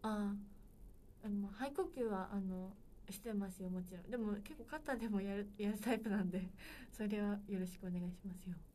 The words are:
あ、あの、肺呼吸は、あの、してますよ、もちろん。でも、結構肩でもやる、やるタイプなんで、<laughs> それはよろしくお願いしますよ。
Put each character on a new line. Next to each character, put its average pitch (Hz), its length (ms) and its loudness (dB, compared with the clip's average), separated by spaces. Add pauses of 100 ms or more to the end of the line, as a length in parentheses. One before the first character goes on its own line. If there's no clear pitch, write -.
あ、 208 320 2 (880)
あ 220 40 -2
の、 202 200 2
肺 269 240 -2
呼 370 100 2 (140)
吸 233 120 4
は、 185 240 2
あ 202 80 2
の、 185 340 -2 (340)
し 196 100 -6
て 226 140 -4
ま 202 180 2
す 185 120 -8
よ、 185 60 -2
も 180 140 2
ち 185 120 -6
ろ 175 60 -8
ん。 175 100 -10
で 247 60 0
も、 214 260 4
結 311 140 -8
構 233 80 -8
肩 294 320 0
で 226 120 0
も 202 120 6
や 196 160 2
る、 208 200 0
や 208 140 4
る 214 80 0
タ 233 160 4
イ 214 60 4
プ 220 100 -2
な 202 120 6
ん 175 80 4
で、 180 120 2 (280)
<laughs> - 220 -12
そ 214 140 0
れ 208 140 4
は 208 180 4 (100)
よ 190 120 2
ろ 185 60 2
し - 120 -8
く 190 80 -6
お 180 40 0
願 180 120 2
い 180 100 0
し - 140 -8
ま 180 80 -4
す - 120 -8
よ。 170 100 -2 (180)